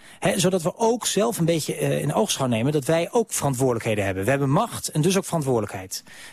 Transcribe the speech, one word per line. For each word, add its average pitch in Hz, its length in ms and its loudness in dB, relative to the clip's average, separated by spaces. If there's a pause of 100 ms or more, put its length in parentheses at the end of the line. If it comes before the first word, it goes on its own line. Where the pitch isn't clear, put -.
(200)
Hè, 202 200 0
zodat 180 220 2
we 165 160 -4
ook 226 280 2
zelf 214 320 0
een 170 80 2
beetje, 165 300 0
eh, 147 260 -2
in 147 120 -2
oogschouw 180 340 0
nemen... 120 240 2
dat 147 140 0
wij 165 260 0
ook 233 220 0
verantwoordelijkheden 120 720 0
hebben. 95 180 -2
We 107 60 0
hebben 139 200 2
macht 170 380 0
en 156 140 -2
dus 185 160 4
ook 185 80 -2
verantwoordelijkheid. 117 800 -2 (300)